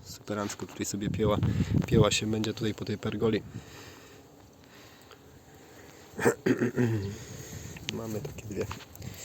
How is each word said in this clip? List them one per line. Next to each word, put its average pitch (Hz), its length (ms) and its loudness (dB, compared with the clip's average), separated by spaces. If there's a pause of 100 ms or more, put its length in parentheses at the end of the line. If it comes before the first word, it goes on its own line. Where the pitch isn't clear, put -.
superancko 104 600 -6
tutaj - 200 -6
sobie 101 240 -2
pięła, 104 280 4 (480)
pięła 107 240 8
się - 160 2
będzie 110 280 0
tutaj 107 200 0
po - 100 -6
tej 107 140 -4
pergoli. 107 440 2 (2750)
<clears throat> - 1800 0
Mamy 110 260 -4
takie - 260 -10
dwie. 98 200 -6 (580)